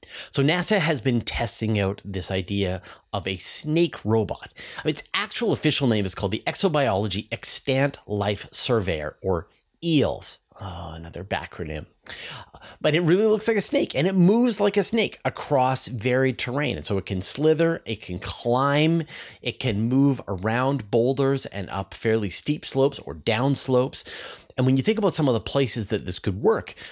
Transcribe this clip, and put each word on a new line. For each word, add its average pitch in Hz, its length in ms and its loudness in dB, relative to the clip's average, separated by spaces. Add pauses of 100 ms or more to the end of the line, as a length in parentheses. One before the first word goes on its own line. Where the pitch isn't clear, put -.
(300)
So 139 140 2
nasa 180 340 2
has 151 220 0
been 120 220 0
testing 110 580 -2
out 98 240 -2
this 95 260 -4
idea 95 520 -2 (300)
of - 140 -4
a 196 80 -2
snake 160 680 0
robot. 110 480 -2 (260)
I - 60 -10
mean, 156 80 0
its 143 100 -6 (100)
actual 208 380 -2
official 143 380 2
name 107 160 2
is 92 100 -4
called 98 160 -2
the 110 160 -4
Exobiology 113 840 0
Extant 135 760 0
Life 101 460 -2
Surveyor, 90 720 0
or 92 240 0 (340)
eels. 135 560 0 (260)
Oh, 85 300 -10
another 82 300 -12
backronym. 80 600 -8 (920)
But 156 140 2
it 160 60 2
really 180 240 4
looks 214 240 2
like 226 80 2
a 196 60 2
snake, - 340 0
and 147 100 2
it 196 80 0
moves 214 460 6
like 202 160 2
a 202 80 4
snake 220 400 0
across 127 640 0
varied 127 500 2
terrain. 127 380 -2
And 76 100 -6
so 101 120 0
it 92 80 -4
can 95 140 -2
slither, 160 640 2
it 110 180 -6
can 90 180 -8
climb, 143 840 2 (380)
it - 180 -6
can 110 300 0
move 135 400 4
around 113 640 -2
boulders 135 560 2
and 95 240 -8
up - 240 -6
fairly 110 360 0
steep - 340 -2
slopes 135 360 0
or - 140 -12
down 117 420 0
slopes. 127 480 0 (520)
And 127 100 2
when 131 100 4
you 135 60 0
think 214 160 0
about 202 160 2
some 151 120 2
of 127 80 4
the 110 60 0
places 123 480 0
that 110 160 -2
this 90 140 -6
could 98 220 -4
work, 180 340 0 (180)